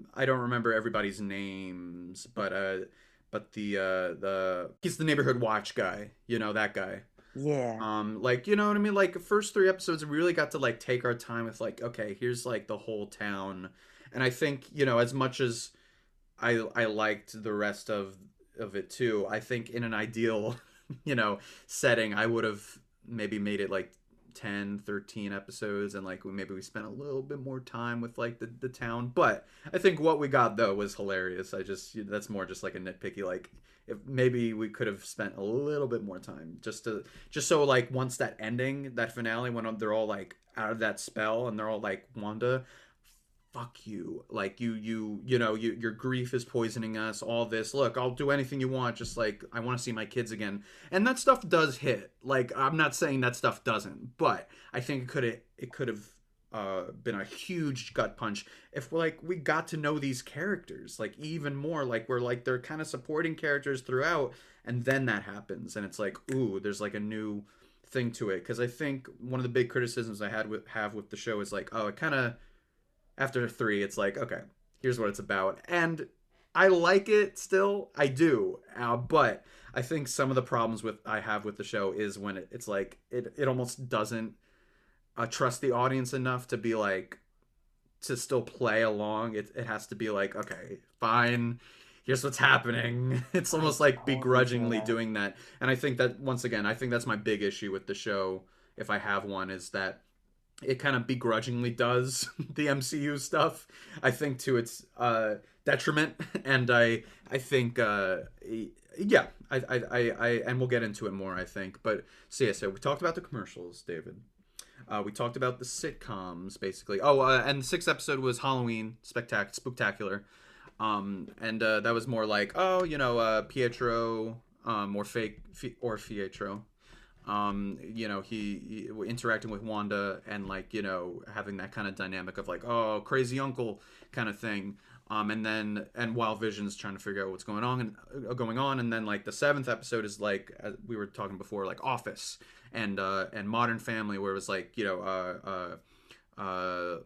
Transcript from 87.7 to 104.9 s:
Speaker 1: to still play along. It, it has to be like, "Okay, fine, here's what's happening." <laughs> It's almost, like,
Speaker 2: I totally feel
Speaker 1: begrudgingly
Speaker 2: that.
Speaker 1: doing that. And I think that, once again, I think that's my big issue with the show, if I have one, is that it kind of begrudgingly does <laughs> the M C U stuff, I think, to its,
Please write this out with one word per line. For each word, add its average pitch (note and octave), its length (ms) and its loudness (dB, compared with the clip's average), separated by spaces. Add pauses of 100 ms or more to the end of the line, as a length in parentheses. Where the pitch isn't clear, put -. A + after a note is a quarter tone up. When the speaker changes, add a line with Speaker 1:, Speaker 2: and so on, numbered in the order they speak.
Speaker 1:
to C3 120 -2
still A#2+ 260 0
play A2+ 420 2
along. G#2+ 520 0
It, G#2 180 -4
it A#2+ 120 -6
has G#2+ 220 -6
to A2 80 -8
be G#2+ 140 -2
like, G2+ 240 0
"Okay, - 460 -8 (220)
fine, A#2+ 580 4 (440)
here's C3 200 0
what's C3+ 140 -2
happening." B2 880 4
<laughs> - 60 -4
It's F3 200 2
almost, D#3 280 4
like, C#3 140 8
Speaker 2:
I - 20 -6
totally C#3 160 0
feel - 20 4
Speaker 1:
begrudgingly B2 640 4
Speaker 2:
that. G#2+ 80 0
Speaker 1:
doing A2+ 280 0
that. G2+ 220 -2 (240)
And B2+ 100 4
I C3 60 6
think C3 220 0
that, B2+ 240 2
once B2+ 240 -2
again, G#2+ 200 0
I G#2+ 80 2
think B2 180 -2
that's A#2 140 0
my A2 120 0
big G#2 260 0
issue G2+ 300 -2
with F#2+ 120 -6
the G2 80 -6
show, F#2+ 500 -2 (340)
if A2 120 -6
I G#2 80 2
have G2 280 0
one, F#2+ 240 -4
is F#2 220 -8
that F#2+ 320 -4 (580)
it C3+ 140 0
kind C3+ 200 2
of A#2+ 120 0
begrudgingly B2 640 0
does B2 580 0 (120)
<laughs> - 120 -10
the D3 140 0
M C#3 140 2
C D3 180 -4
U C#3+ 180 0
stuff, D#3+ 500 0 (360)
I C3 80 6
think, C3 280 -2
to C3 180 4
its, - 280 -4 (120)